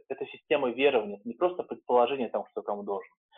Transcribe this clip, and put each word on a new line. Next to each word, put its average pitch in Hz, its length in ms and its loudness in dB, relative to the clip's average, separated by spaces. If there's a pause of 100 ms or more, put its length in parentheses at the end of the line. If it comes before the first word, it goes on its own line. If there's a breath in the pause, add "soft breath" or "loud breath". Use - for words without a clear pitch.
это 135 180 -6
система 143 440 -2
верования, 139 460 2
это - 120 -14
не - 60 -8
просто 180 280 -2
предположение, 135 680 2
там, 104 160 -4
кто - 180 -10
кому 104 200 -6
должен, 98 280 -6 (260 loud breath)